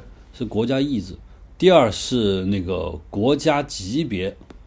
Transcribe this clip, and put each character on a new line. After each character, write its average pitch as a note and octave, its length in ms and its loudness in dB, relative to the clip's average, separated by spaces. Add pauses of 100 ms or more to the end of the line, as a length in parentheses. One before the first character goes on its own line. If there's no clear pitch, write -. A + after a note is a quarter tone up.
(320)
是 A2+ 140 -8
国 G#2+ 180 -2
家 C3 160 0
意 C#3+ 180 -2
志。 F2+ 160 -8 (440)
第 F3+ 120 6
二 C3+ 220 6
是 G2+ 540 0
那 G2+ 120 0
个 E2+ 400 -4 (120)
国 B2 260 2
家 D3 260 0
级 A#2 400 -6
别， F#2 320 -4 (320)